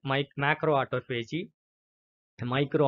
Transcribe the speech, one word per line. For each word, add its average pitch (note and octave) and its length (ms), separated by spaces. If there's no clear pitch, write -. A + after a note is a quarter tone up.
mic-, C#3 320
macro D3 420
autophagy, B2+ 680
micro C#3 460